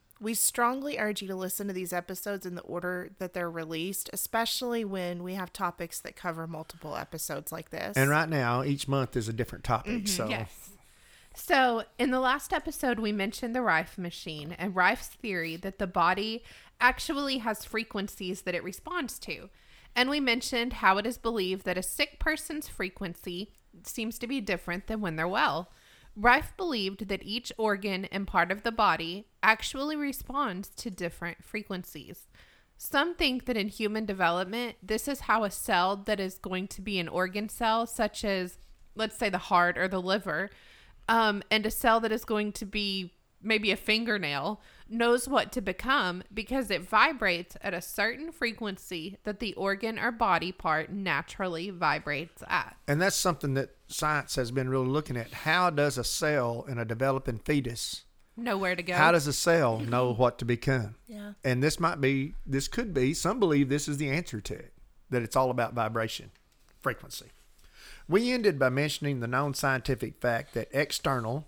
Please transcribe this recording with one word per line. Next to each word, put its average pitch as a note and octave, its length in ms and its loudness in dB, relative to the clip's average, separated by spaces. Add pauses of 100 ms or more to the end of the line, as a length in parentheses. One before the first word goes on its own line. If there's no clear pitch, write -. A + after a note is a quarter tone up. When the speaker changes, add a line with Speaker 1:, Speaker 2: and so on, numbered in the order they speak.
(200)
Speaker 1:
We A3 140 -4
strongly C4 640 0
urge G#3 240 -2
you G3 60 -10
to F#3+ 80 -4
listen F#3 320 -4
to G3 60 -4
these F3+ 200 -4
episodes F#3+ 540 -6
in F3 80 -6
the E3+ 60 -8
order F3+ 580 -6
that F3+ 140 -8
they're F3 180 -4
released, E3 640 -6
especially A#3 680 -2
when F3+ 380 -4
we F#3 140 -6
have F#3 180 -8
topics F3 460 -6
that - 160 -12
cover E3 320 -6
multiple D#3 480 -10
episodes - 560 -8
like - 180 -12
this. - 260 -6
Speaker 2:
And C3+ 140 6
right D#3+ 200 4
now, B2+ 340 2
each C#3+ 240 -2
month C3+ 280 0
is A2 120 0
a A2 60 -4
different A2 300 -4
topic, G3 420 0
Speaker 1:
Mm-hmm. - 20 -
Speaker 2:
so. F3+ 200 0
Speaker 3:
Yes. - 420 -6 (680)
So, B3+ 480 4 (140)
in B3 140 2
the B3+ 80 2
last C4 340 2
episode, C#4+ 460 -2
we G#3+ 120 0
mentioned A3 440 -2
the B3+ 80 2
Rife E3 340 2
machine E3+ 560 -8
and F#3 220 -4
Rife's F#3 320 4
theory E3+ 500 -4
that G3 220 -8
the G3 80 0
body F#3 560 2 (360)
actually C4+ 600 2
has A3 260 -4
frequencies G3+ 800 -6
that F3+ 120 -2
it E3 80 -2
responds D#4 560 -6
to. - 300 -12 (460)
And B3+ 140 4
we D4 100 0
mentioned B3 540 0
how F#3+ 240 4
it G#3 100 -2
is B3 100 -4
believed F#3+ 480 -2
that F3+ 120 0
a F#3 60 -4
sick - 360 -2
person's D#4 480 -2
frequency F#3 840 -8 (320)
seems A3+ 360 -6
to A#3+ 80 -6
be C4+ 140 -2
different F#3 460 -4
than A3 140 -4
when E3+ 140 -2
they're D#3+ 120 -2
well. F3+ 440 0 (440)
Rife B3 400 4
believed G#3+ 520 -2
that G3 160 -4
each A3+ 340 -6
organ G3 480 0
and G3 220 -4
part F3+ 240 2
of G3+ 100 -2
the A#3 100 0
body F3+ 540 2 (160)
actually C4+ 540 2
responds C4+ 720 -4
to - 220 -8
different E3+ 520 -8
frequencies. - 840 -10 (500)
Some E4 380 0
think B3+ 300 0
that A#3+ 120 0
in G#3 120 0
human G#3+ 360 -2
development, F#3+ 800 0
this G#3+ 240 -2
is C#4 140 -2
how A3 220 2
a G3+ 80 0
cell F#3 440 2
that G3+ 240 -2
is F#3 180 -4
going F#3 320 -4
to - 120 -12
be G3 180 -2
an E3+ 80 -2
organ F#3 420 -2
cell, A3+ 380 0
such G#3+ 360 -2
as, F#3+ 360 -2 (340)
let's A3 240 -4
say, A3 120 0
the F3+ 100 0
heart F3 400 4
or F#3 80 2
the F#3 140 0
liver, F#3+ 500 0 (580)
um, A3 420 4
and G#3+ 140 4
a A3 60 0
cell A3+ 280 6
that A3 120 2
is - 140 -2
going G#3 280 0
to - 120 -8
be G3 480 -4 (320)
maybe G#3+ 260 4
a F#3 60 4
fingernail, G#3 840 0 (280)
knows A#3 380 4
what C4 240 2
to B3+ 80 -4
become F#3+ 640 0 (100)
because A3+ 380 -2
it F3 100 0
vibrates G#3+ 800 2
at F#3+ 120 -4
a E3+ 80 -4
certain B3 500 -4
frequency G3 920 -6
that G#3 160 -6
the G#3 140 -4
organ G3 440 -2
or A#3 120 0
body F3+ 420 2
part D#3 360 0
naturally F3+ 800 -2
vibrates D3+ 800 -2
at. - 300 -2 (100)
Speaker 2:
And D3 140 4
that's F#3+ 160 4
something D3 380 2
that C3+ 160 0 (180)
science D3+ 460 -2
has A#2+ 160 0
been B2+ 180 0
really C3 180 2
looking C#3 300 0
at. A2+ 160 -6
How F3+ 360 2
does C#3+ 280 2
a A#2 80 -2
cell C3 640 0
in A#2+ 80 -4
a A#2 80 -2
developing B2 540 0
fetus B2 640 -2 (320)
Speaker 3:
Know A#3 220 -2
where F#3 180 2
to F3 60 -6
go. F3 140 -2
Speaker 2:
How E3+ 160 10
does D3+ 160 6
a C#3+ 60 0
cell C#3+ 460 6
know A#2+ 320 2
what A#2+ 280 4
to B2 60 -4
become? A#2+ 500 0 (100)
Speaker 1:
Yeah. G#3 280 -12 (100)
Speaker 2:
And B2+ 180 2
this D#3 180 2
might D3+ 220 2
be, C3+ 320 2 (140)
this C#3 200 0
could A#3 240 -2
be, C#3 220 4
some - 260 0
believe D3 300 6
this C#3+ 180 0
is D3 100 -2
the C#3+ 120 -2
answer C3 320 -2
to - 140 -8
it, - 180 -16 (380)
that B2 100 2
it's A2+ 140 -4
all C3 160 4
about A#2+ 220 0
vibration, A2+ 580 -2 (480)
frequency. - 480 -6 (800)
We A3+ 260 4
ended G#3 240 4
by C3 120 6
mentioning C#3+ 500 0
the A#2 80 -2
known C3+ 260 0
scientific C3 640 0
fact A#2+ 360 0
that A2 160 -4
external C3+ 760 0